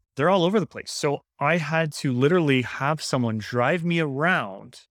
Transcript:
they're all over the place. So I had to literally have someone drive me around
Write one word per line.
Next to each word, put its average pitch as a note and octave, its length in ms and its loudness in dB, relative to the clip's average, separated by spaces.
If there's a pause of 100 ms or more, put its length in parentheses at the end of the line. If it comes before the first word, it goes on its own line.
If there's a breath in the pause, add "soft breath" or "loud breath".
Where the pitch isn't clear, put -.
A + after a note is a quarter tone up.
(160)
they're D3+ 140 2
all F#3+ 140 4
over G3+ 140 2
the D#3+ 80 0
place. - 240 -14
So D3 320 -2 (160)
I D#3 200 2
had D#3+ 360 -2
to C#3 180 -2
literally C#3 500 4
have C#3+ 400 -4
someone A2+ 360 -2
drive B2 460 0
me E3+ 160 0
around C3+ 920 -2